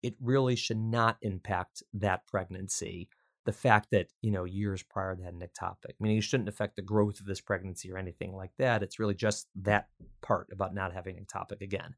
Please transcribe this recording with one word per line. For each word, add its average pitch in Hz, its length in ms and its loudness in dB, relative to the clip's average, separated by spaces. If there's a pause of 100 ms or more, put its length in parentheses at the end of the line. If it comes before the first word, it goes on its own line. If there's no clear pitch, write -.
it 123 160 -4
really 127 380 4
should 110 220 0
not 113 420 4
impact 92 600 -2 (120)
that 98 340 2
pregnancy. 92 800 -4 (360)
The 113 60 0
fact 107 400 6
that, 98 160 4 (160)
you 110 80 2
know, 92 120 0
years 95 380 -2
prior 95 340 -4
they 90 80 -10
had 87 120 -10
an 87 60 -10
ectopic, 90 580 -10
meaning 107 180 4
it 104 60 2
shouldn't 110 260 0
affect 101 280 -4
the 101 40 -8
growth 104 380 2
of 98 80 -14
this 98 140 -6
pregnancy 92 500 -6
or 92 60 -8
anything 92 360 -8
like 92 240 -12
that. 120 240 4
It's - 160 -6
really 104 160 2
just - 360 0 (120)
that 101 280 2 (340)
part - 280 0
about 95 220 -4
not 95 200 -2
having 92 240 -8
ectopic 95 440 -10
again. 95 360 -6